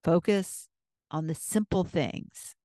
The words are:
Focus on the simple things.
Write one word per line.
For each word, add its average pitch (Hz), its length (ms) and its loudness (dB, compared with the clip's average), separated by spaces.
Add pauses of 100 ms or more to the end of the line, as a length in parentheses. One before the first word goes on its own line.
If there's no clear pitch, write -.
Focus 185 640 2 (420)
on 156 160 -4
the 160 80 -2
simple 208 480 0
things. - 800 -4